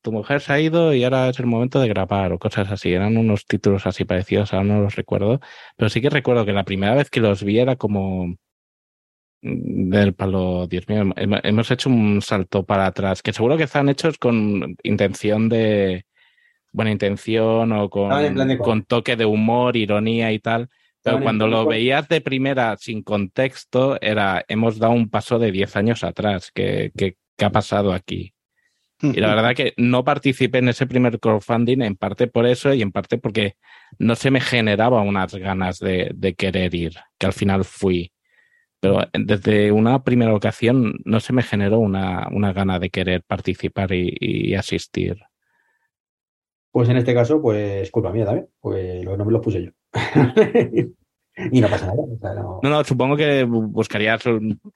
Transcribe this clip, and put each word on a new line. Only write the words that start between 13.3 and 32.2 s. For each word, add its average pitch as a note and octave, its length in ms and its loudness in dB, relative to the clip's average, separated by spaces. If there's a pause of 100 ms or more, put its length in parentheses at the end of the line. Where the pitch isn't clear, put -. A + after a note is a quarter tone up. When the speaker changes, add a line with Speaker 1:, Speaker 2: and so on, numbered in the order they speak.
Speaker 1:
seguro B2 240 0
que D#3+ 80 0
están C#3 240 0
hechos C#3+ 300 -2
con G#2 640 0
intención G#2 680 0
de, G#2 560 0 (680)
buena A2 200 -2
intención A2 800 0
o G#2 180 0
con, G2+ 140 -2
Speaker 2:
Estaban C#3 220 0
en C#3+ 80 -2
plan C3 140 0
de C3 100 0
coña. A2+ 80 -4
Speaker 1:
con A2 180 0
toque A#2+ 320 -2
de A2+ 100 0
humor, A2+ 500 2
ironía A2 560 0
y G#2+ 60 -2
tal. A#2 300 -4 (340)
Pero A#2 140 0
Speaker 2:
Estaban - 20 0
en C3+ 60 -2
Speaker 1:
cuando A2 220 0
Speaker 2:
plan A2 40 2
de A2+ 60 2
Speaker 1:
lo A2+ 80 2
Speaker 2:
coña. A2 120 0
Speaker 1:
veías C3 320 0
de D#3+ 120 0
primera C3 580 -2
sin A2 240 -8
contexto, B2+ 1000 -2
era, G2+ 460 0
"Hemos A2 300 0
dado A2+ 140 4
un A#2 180 2
paso A#2 280 0
de A#2 140 2
diez F#2+ 240 -2
años A2 280 0
atrás. F#2+ 500 -4
¿Qué, G2+ 420 -2
qué, G2 200 -2 (220)
qué G#2 80 0
ha G2+ 40 0
pasado G2+ 440 0
aquí?". F#2 400 -10 (680)
Y C3+ 180 0
la G#2+ 80 4
Speaker 3:
<laughs> G#2 60 2
Speaker 1:
verdad A2+ 220 2
que C3+ 200 -2
no B2 280 2
participé C3 540 0
en B2+ 100 2
ese B2+ 180 0
primer B2 340 2
crowdfunding, A#2 600 0
en G2+ 140 -4
parte G2+ 320 -2